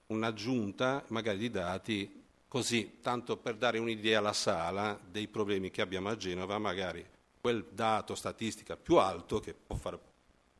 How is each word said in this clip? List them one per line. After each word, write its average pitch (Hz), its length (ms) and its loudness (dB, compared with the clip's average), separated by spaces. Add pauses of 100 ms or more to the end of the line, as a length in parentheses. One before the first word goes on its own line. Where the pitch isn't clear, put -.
un'aggiunta 113 1000 0
magari 110 300 -2
di 117 120 -4
dati, 98 720 -4 (260)
così, 117 520 0
tanto 120 380 -2
per 117 180 -6
dare 113 220 4
un'idea 110 400 4
alla 104 160 2
sala 98 680 0
dei 101 240 -4
problemi 98 440 0
che - 100 -2
abbiamo 92 300 0
a 113 80 -2
Genova, 92 400 -4
magari 90 460 -2 (360)
quel 117 300 0
dato 107 440 0
statistica 95 640 -6
più - 200 4
alto 95 440 4
che - 140 -10
può - 220 -10
far 90 220 -6 (600)